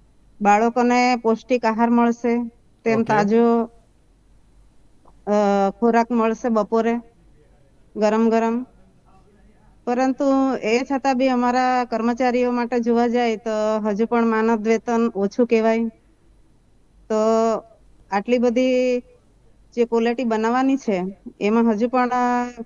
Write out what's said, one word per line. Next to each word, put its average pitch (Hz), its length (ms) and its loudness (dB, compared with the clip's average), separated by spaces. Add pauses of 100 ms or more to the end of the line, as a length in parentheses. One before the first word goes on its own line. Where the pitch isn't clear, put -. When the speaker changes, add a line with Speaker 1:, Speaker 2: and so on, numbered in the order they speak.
(420)
Speaker 1:
બાળકોને 240 760 2
પૌષ્ટિક 233 480 -2
આહાર 226 260 0
મળશે, 233 540 0 (400)
તેમ 226 160 0
Speaker 2:
ઓકે. 226 40 0
Speaker 1:
તાજો, 226 600 2 (1600)
અ, 202 440 2
ખોરાક 233 400 0
મળશે 226 380 -2
બપોરે, 226 520 0 (960)
ગરમ 214 340 2
ગરમ. 226 360 -2 (1160)
પરંતુ 254 400 -2 (380)
એ 233 280 0
છતાં 269 280 -2
બી 262 100 2
અમારા 247 560 0
કર્મચારીઓ 240 680 -2
માટે 240 300 -2
જોવા 233 260 2
જાય 233 300 0
તો 214 480 -4
હજુ 214 220 -2
પણ 233 200 0
માનદ 220 420 0
વેતન 226 460 0
ઓછું 202 320 -2
કહેવાય. 226 380 0 (1200)
તો 220 80 -2 (960)
આટલી 208 280 0
બધી 254 600 0 (760)
જે 233 100 0
ક્વોલિટી 233 400 -2
બનાવવાની 233 520 0
છે, 196 400 -4 (240)
એમાં 226 320 2
હજુ 214 160 -2
પણ, 247 200 0
અ, 247 400 -2 (180)